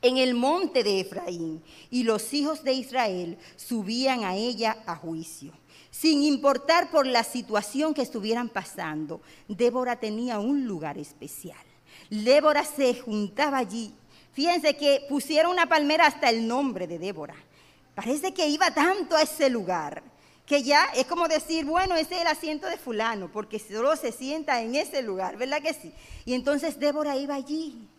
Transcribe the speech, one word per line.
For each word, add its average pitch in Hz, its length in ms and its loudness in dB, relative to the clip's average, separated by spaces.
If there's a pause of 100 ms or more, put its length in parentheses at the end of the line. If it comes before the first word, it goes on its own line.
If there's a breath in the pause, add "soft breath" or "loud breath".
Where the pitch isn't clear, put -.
en 254 160 4
el 254 180 4
monte 269 480 2
de 196 160 2
Efraín, 170 640 -8 (260 loud breath)
y 247 140 -2
los 220 300 0
hijos 294 300 -2
de 262 100 0
Israel 214 640 -2 (180 loud breath)
subían 240 720 -2
a 185 100 -2
ella 220 500 -2
a 170 100 -6
juicio". 160 580 -12 (380 loud breath)
Sin 302 300 2
importar 285 720 2
por 285 160 4
la 240 160 2
situación 247 720 -2
que 285 80 0
estuvieran 226 460 -2
pasando, 160 720 -8 (260 loud breath)
Débora 240 480 0
tenía 226 420 -4
un 262 300 0
lugar 156 320 -6
especial. - 580 -14 (540 loud breath)
Débora 294 520 6
se 277 380 0
juntaba 220 560 -2
allí. 220 360 -4 (400 soft breath)
Fíjense 302 440 2
que 285 320 4
pusieron 302 420 2
una 359 160 2
palmera, 311 380 4
hasta 277 240 4
el 226 180 0
nombre 233 400 -2
de 165 120 -8
Débora. 160 360 -10 (600 soft breath)
Parece 285 380 -2
que 320 140 2
iba 311 240 2
tanto 339 440 2
a 311 80 6
ese 285 260 2
lugar 170 540 -4 (420 soft breath)
que 285 180 2
ya 285 220 6 (100)
es 262 100 2
como 339 220 0
decir: 320 380 0
"Bueno, 349 300 2
ese 320 200 -2
es 349 60 -2
el 339 60 0
asiento 311 400 -4
de 349 100 -6
fulano, 220 540 -4
porque 214 280 -8
solo 226 360 0
se 294 160 -6
sienta 269 500 -4
en 226 140 -4
ese 294 260 -2
lugar", 190 360 -4
¿verdad 269 240 -2
que 311 120 -2
sí? 320 180 -14 (320 loud breath)
Y 247 100 -4
entonces 277 460 -2
Débora 294 380 0
iba 285 180 -4
allí. 269 520 -8 (120)